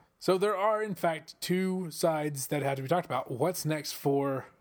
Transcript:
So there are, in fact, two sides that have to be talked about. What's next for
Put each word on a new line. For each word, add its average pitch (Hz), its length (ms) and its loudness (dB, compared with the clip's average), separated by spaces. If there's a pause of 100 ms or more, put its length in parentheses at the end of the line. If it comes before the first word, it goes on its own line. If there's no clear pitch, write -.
(200)
So 185 180 4
there 202 200 2
are, 214 260 2
in 202 120 -4
fact, 160 440 -2
two 185 520 0
sides 151 560 0
that 143 160 0
have 135 140 0
to 135 40 -4
be 135 60 -6
talked 170 180 2
about. 127 260 -4
What's 156 320 0
next 151 300 -2
for 139 540 0 (140)